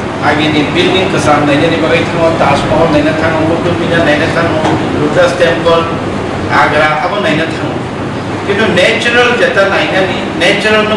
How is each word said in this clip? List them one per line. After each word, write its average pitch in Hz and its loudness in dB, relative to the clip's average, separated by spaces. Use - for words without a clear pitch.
আগে 147 0
নি 151 2
বিল্ডিং 180 2
কাসাম 147 2
নাইনেন 151 2
বাকি 160 2
থামো, 165 0
তাজমহল 156 2
নাইনে 156 2
থামো, 165 0
কুতুব 170 0
মিনার 170 0
নাইনে 151 0
থামো, 165 0
লোটাস 170 2
টেম্পল, 165 2
আগ্রা 151 2
আবো 175 -2
নাইনে 160 0
থামো। - -6
কিন্তু - 0
ন্যাচারাল 240 2
যেটা 196 2
নাইনানি, 190 0
ন্যাচারাল 208 2
ন 214 0